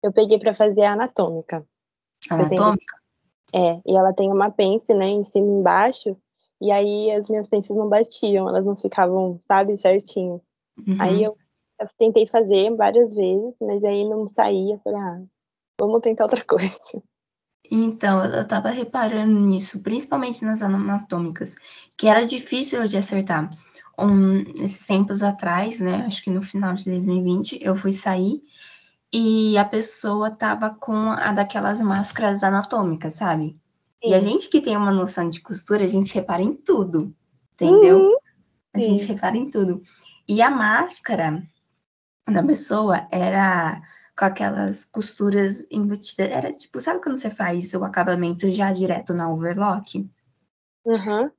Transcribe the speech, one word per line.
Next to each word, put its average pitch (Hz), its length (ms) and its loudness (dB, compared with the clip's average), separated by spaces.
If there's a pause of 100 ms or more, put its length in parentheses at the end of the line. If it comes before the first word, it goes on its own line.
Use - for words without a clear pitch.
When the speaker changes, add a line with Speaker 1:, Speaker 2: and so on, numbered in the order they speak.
Speaker 1:
Eu 240 100 0
peguei 214 260 4
pra 202 160 0
fazer 208 280 4
a 208 100 4
anatômica. 165 720 -4 (640)
Eu 170 80 -2
tentei. 180 200 2
Speaker 2:
Anatômica? 170 380 0 (560)
Speaker 1:
É, 175 340 2
e 190 100 2
ela 190 160 4
tem 196 180 0
uma 196 200 2
pence, 202 420 0
né, 190 140 2
em 202 180 0
cima 202 220 0
e 202 40 2
embaixo, 196 680 2 (440)
e 202 100 0
aí 208 420 0
as 208 160 -4
minhas 214 200 -4
pences 208 260 -2
não 214 140 -2
batiam, 208 600 2
elas 190 160 0
não 196 120 -2
ficavam, 185 680 0
sabe, 202 320 2
certinho. 185 640 0 (460)
Speaker 2:
Uhum. 190 140 0
Speaker 1:
Aí 185 220 2
eu, 214 140 -2 (440)
eu 214 160 -8
tentei 220 300 4
fazer 208 500 2
várias 214 380 4
vezes, 208 460 0
mas 202 220 -4
aí 202 260 0
não 214 200 -4
saía, 202 460 0
eu 208 60 -12
falei, 208 200 -4
"Ah, 180 220 -8 (580)
vamos 220 220 2
tentar 226 220 2
outra 226 220 0
<laughs> - 0 -
coisa." 185 320 0 (920)
Speaker 2:
Então, 220 540 0
eu, 196 80 -2
eu 220 140 -2
tava 202 220 -2
reparando 220 720 0
nisso, 196 420 0
principalmente 247 640 -4
nas 220 180 -4
anatômicas, 196 920 -4 (400)
que - 100 0
era 220 200 6
difícil 254 600 -4
de 202 100 -2
acertar. 190 540 -2 (480)
Um, 196 420 4 (220)
esses - 240 -8
tempos 202 360 0
atrás, 202 580 -2
né, 185 260 -2
acho 202 160 -8
que - 80 -6
no 185 120 -2
final 190 320 -4
de 196 100 -8
dois 180 200 -4
mil 185 120 0
e 180 60 0
vinte, 185 400 -2
eu 190 120 0
fui 196 180 -2
sair 190 500 -2 (680)
e 220 460 2
a 202 80 4
pessoa 214 680 -4
tava 214 400 -4
com 214 400 -4
a 208 220 -4
daquelas 202 480 -2
máscaras 202 640 -2
anatômicas, 190 720 -2
sabe? 156 440 -4 (460)
E 226 80 2
a 190 80 6
Speaker 1:
Sim. 202 100 0
Speaker 2:
gente 320 200 -2
que 311 100 4
tem 214 160 -2
uma 202 160 0
noção 185 360 -2
de 165 120 -10
costura, 202 440 -2
a 180 40 0
gente 196 260 0
repara 185 280 -4
em 220 100 -2
tudo, 175 600 -2 (400)
entendeu? 381 460 8
Speaker 1:
Uhum. 403 160 6 (580)
Speaker 2:
A 208 60 -2
gente 208 200 2
Speaker 1:
Sim. - 140 -6
Speaker 2:
repara 196 220 -2
em 269 120 -4
tudo. 185 340 -2 (460)
E 214 140 2
a 262 80 6
máscara 214 920 -2 (880)
da 185 120 2
pessoa 214 680 0
era 185 680 0 (380)
com 196 80 0
aquelas 202 580 -4
costuras 202 880 -2
embutidas. 202 600 -4
Era - 220 -6
tipo, - 280 -14
sabe 339 200 -4
quando 262 180 -6
você 220 120 -8
faz 180 420 -6
o 190 120 -4
acabamento 180 680 -2
já 196 220 0
direto 185 420 -4
na 165 180 -4
overlock? 196 760 -4 (760)
Speaker 1:
Uhum. 220 540 -2